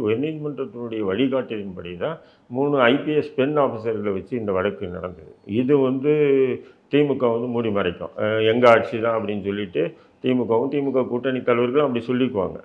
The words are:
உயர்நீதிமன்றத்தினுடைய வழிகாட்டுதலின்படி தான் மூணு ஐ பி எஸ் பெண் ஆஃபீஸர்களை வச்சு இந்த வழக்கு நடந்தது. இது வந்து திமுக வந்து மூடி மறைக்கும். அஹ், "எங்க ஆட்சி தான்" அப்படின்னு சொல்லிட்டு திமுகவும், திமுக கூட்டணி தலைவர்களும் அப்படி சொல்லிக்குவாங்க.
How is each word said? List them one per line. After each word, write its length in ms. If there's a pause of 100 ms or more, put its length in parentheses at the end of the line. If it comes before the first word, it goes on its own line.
உயர்நீதிமன்றத்தினுடைய 1040
வழிகாட்டுதலின்படி 920
தான் 200 (320)
மூணு 320
ஐ 140
பி 180
எஸ் 220
பெண் 220
ஆஃபீஸர்களை 560
வச்சு 240
இந்த 140
வழக்கு 360
நடந்தது. 440 (200)
இது 280
வந்து 340 (760)
திமுக 420
வந்து 160
மூடி 220
மறைக்கும். 480
அஹ், 240
"எங்க 280
ஆட்சி 300
தான்" 160
அப்படின்னு 300
சொல்லிட்டு 380 (380)
திமுகவும், 500
திமுக 360
கூட்டணி 340
தலைவர்களும் 460
அப்படி 180
சொல்லிக்குவாங்க. 600